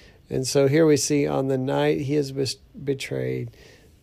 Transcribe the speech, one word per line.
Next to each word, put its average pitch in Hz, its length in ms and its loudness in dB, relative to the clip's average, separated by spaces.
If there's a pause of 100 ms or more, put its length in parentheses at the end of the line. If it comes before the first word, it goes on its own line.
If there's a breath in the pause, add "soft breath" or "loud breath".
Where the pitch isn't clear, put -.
(300 loud breath)
And 131 180 -4
so 139 220 4
here 131 160 4
we 151 100 6
see 143 320 2
on 139 220 -2
the 135 80 0
night 143 420 0
he 143 160 -4
is 139 160 -2
bes-, 135 240 -4
betrayed 131 960 -6 (520 loud breath)